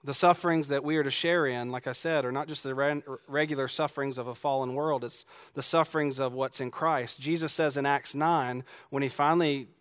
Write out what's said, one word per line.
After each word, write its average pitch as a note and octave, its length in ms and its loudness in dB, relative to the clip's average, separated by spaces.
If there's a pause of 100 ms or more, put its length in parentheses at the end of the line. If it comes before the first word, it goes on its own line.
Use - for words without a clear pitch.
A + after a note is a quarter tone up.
The C#3 100 -4
sufferings E3+ 540 4
that C#3 140 0
we D3+ 140 0
are D3+ 80 4
to C3+ 60 0
share E3+ 360 2
in, B2 240 -2
like B2+ 160 -6
I C3 60 -4
said, D#3 320 0
are B2 80 -2
not D3 160 -4
just D3+ 160 -8
the C3+ 100 -4
re-, C#3+ 280 0 (260)
regular C#3+ 400 0
sufferings C#3 500 -2
of A#2+ 80 -6
a B2 80 -8
fallen C3 400 -2
world. C#3+ 300 0
It's - 200 -10 (300)
the C#3 80 -4
sufferings D3+ 560 2
of C3 140 0
what's B2+ 280 -4
in B2 120 -4
Christ. C#3+ 480 -2
Jesus D#3+ 320 -2
says D3+ 240 2
in C#3 100 0
Acts C#3 280 0
nine, C#3 500 0 (260)
when C#3 140 0
he C3 40 0
finally D3 600 2 (120)